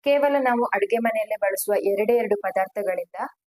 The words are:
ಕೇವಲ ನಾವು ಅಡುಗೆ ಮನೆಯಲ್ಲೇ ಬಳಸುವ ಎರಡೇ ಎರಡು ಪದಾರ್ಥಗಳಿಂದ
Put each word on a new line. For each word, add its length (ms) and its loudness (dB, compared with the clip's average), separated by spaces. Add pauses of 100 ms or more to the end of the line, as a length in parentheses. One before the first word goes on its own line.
ಕೇವಲ 360 4
ನಾವು 240 2
ಅಡುಗೆ 340 0
ಮನೆಯಲ್ಲೇ 380 -2
ಬಳಸುವ 380 -2
ಎರಡೇ 420 2
ಎರಡು 260 0
ಪದಾರ್ಥಗಳಿಂದ 880 -4 (260)